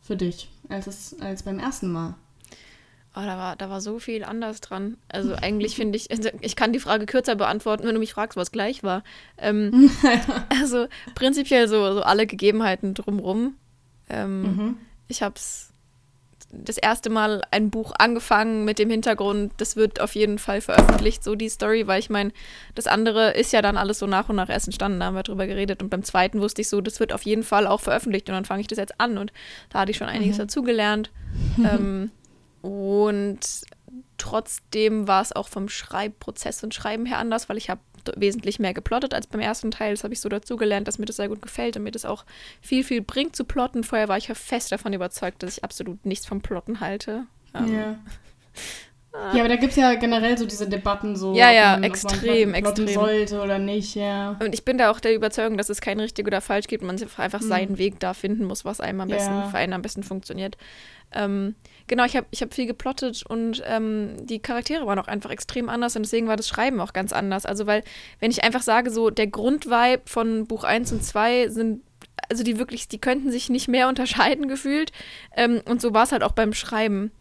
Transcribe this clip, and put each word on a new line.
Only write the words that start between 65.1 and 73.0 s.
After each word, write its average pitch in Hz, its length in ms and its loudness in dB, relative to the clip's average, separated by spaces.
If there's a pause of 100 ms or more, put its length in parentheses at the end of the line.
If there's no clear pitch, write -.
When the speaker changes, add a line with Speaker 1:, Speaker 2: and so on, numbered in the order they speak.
Speaker 2:
extrem 233 400 -6
anders 240 260 -2
und 220 80 -2
deswegen 226 240 0
war 220 80 2
das 214 140 -4
Schreiben 240 320 0
auch 190 100 -4
ganz 190 220 -2
anders. 196 320 -2
Also 202 200 -2
weil, 208 160 2 (380)
wenn 220 100 2
ich - 140 0
einfach 233 180 2
sage, 240 300 4
so 220 180 4
der 214 180 2
Grundvibe 247 800 2
von 226 420 0
Buch - 180 -4
eins 226 260 0
und 220 140 0
zwei 233 420 2
sind, 226 340 -2 (480)
also 233 140 0
die 226 160 2
wirklich, 233 300 -6
die - 100 -10
könnten 269 320 0